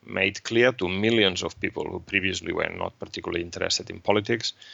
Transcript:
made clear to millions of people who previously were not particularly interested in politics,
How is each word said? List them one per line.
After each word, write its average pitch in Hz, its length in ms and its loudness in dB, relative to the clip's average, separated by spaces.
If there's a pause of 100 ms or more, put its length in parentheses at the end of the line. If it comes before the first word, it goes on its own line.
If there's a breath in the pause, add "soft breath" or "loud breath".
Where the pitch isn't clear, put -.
made 95 400 -2
clear 120 280 4
to 95 160 -2
millions 98 540 4
of - 160 -6
people - 260 -4
who 87 140 -6
previously 90 540 -2
were 82 160 -2
not 90 320 -6
particularly 87 420 -4
interested 87 480 -4
in 90 80 -10
politics, 104 540 0 (220 loud breath)